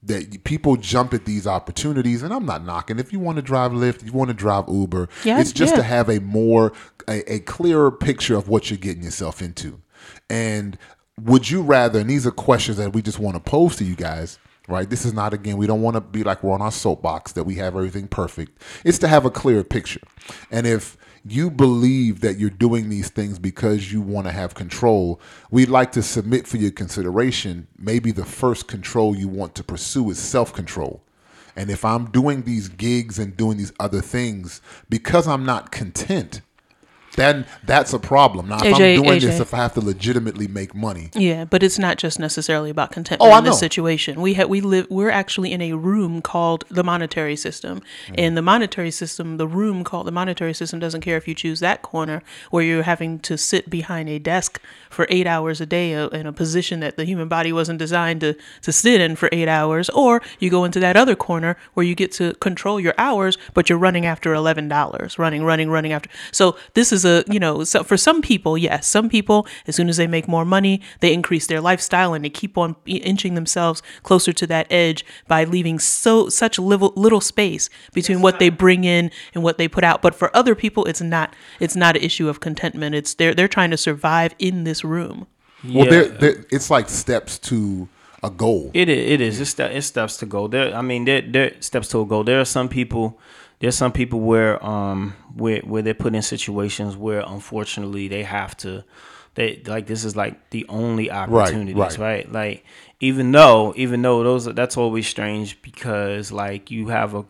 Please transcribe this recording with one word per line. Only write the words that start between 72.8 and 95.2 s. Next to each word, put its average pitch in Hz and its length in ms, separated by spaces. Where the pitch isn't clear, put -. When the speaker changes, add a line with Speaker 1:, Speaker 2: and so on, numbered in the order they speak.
Speaker 2:
i-, - 40
inching 185 440
themselves 165 480
closer 180 320
to - 120
that 160 240
edge 165 320
by 160 180
leaving 165 340
so, - 500
such - 300
little, 196 380
little 208 260
space 175 480
between 180 240
Speaker 3:
That's 185 60
Speaker 2:
what 185 140
they 175 120
Speaker 3:
not 165 80
Speaker 2:
bring 185 260
in 175 260
and 170 80
what 165 140
they 165 100
put - 160
out. 170 200
But 175 120
for - 220
other 240 180
people, 214 300
it's - 160
not, 165 340
it's 170 160
not 170 220
an - 60
issue 160 260
of 147 120
contentment. 156 540
It's, 147 200
they're, 165 200
they're 175 140
trying 180 220
to 160 80
survive 165 600
in 185 260
this 160 200
room. 160 420
Speaker 1:
Well, 127 220
Speaker 3:
Yeah. 127 40
Speaker 1:
they're, 165 180
they're, 123 420
it's 139 180
like 131 220
steps - 480
to 98 500
a 98 60
goal. 98 460
Speaker 3:
It 175 160
i-, - 20
it 127 300
is. 113 180
It's 139 100
ste-, - 100
it's 135 260
steps 110 320
to 113 80
goal. 104 220
There, 127 260
I 117 80
mean, 123 240
there, 139 160
there 131 380
steps - 280
to 113 140
a - 40
goal. 107 180
There 127 160
are 131 60
some 127 220
people, 117 500
there 120 80
are 123 40
some 123 200
people 120 280
where, 110 440
um, 98 500